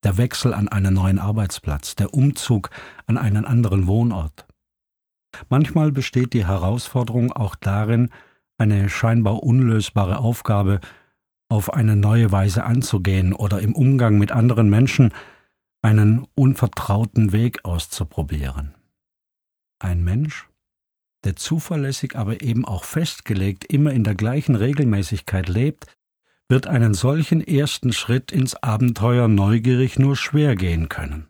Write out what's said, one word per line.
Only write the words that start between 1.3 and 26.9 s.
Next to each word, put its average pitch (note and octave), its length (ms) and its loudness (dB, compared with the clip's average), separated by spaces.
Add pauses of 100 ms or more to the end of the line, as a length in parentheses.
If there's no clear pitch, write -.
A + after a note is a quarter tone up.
der - 200 -4
Umzug C3 560 0 (360)
an A2 120 0
einen G#2 260 0
anderen G2+ 420 0
Wohnort. G2 600 -2 (1000)
Manchmal D3+ 440 2
besteht B2+ 400 -2
die A2 140 0
Herausforderung A#2 880 -2
auch G#2+ 220 -4
darin, G#2+ 560 0 (480)
eine G#2 300 2
scheinbar A2+ 540 0
unlösbare A2 760 2
Aufgabe G2+ 600 0 (680)
auf A2 240 -2
eine A2 240 2
neue G#2+ 360 4
Weise G2 320 0
anzugehen F#2+ 680 0
oder G2 280 -2
im G#2+ 140 -2
Umgang B2 440 4
mit G2+ 140 2
anderen A2+ 380 4
Menschen A#2+ 420 4 (680)
einen A2 520 4
unvertrauten A2 1000 0
Weg A#2 320 -2
auszuprobieren. C#2+ 1120 -6 (1040)
Ein F2 260 -2
Mensch, B2 440 -4 (760)
der G2 120 -2
zuverlässig, D3 800 -6
aber G#2+ 260 -6
eben B2+ 220 -2
auch F#2 200 -8
festgelegt G2+ 800 -4
immer D3 280 2
in A#2 120 0
der G#2 100 0
gleichen A#2+ 420 0
Regelmäßigkeit G2+ 920 -2
lebt, - 380 -2 (640)
wird B2+ 180 2
einen A#2 260 2